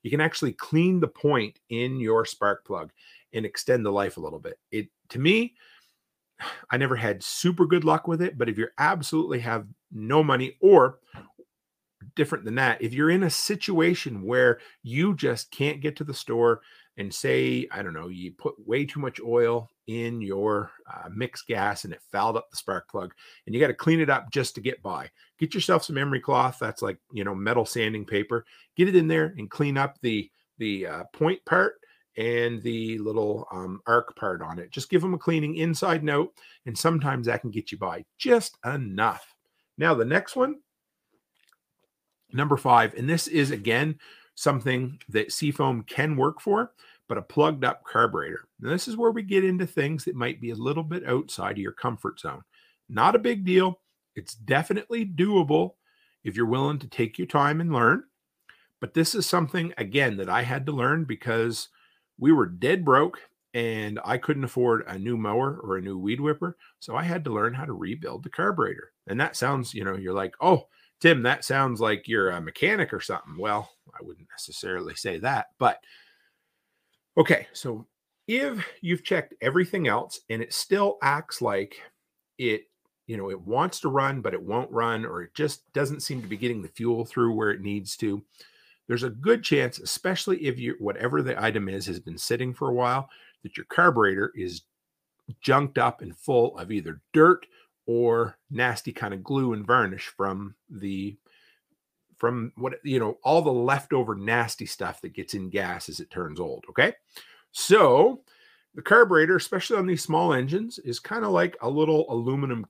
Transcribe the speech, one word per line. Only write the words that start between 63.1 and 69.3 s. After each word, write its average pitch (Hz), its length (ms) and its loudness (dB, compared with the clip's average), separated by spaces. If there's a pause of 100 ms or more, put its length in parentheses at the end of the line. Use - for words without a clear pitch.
and 110 500 -4
I 117 140 -2
couldn't 139 260 -2
afford 120 420 2
a 95 120 -10
new 117 180 -4
mower 117 460 -2
or 95 140 -4
a 92 60 -4
new 98 160 -6
weed 107 220 -2
whipper. 151 360 -2 (240)
So 117 160 -8
I 147 60 -2
had 170 220 -4
to 127 80 -4
learn 110 220 0
how 139 100 -8
to 143 80 -8
rebuild 95 500 -8
the - 80 -12
carburetor. 165 600 -4 (140)
And 101 140 -6
that - 160 -2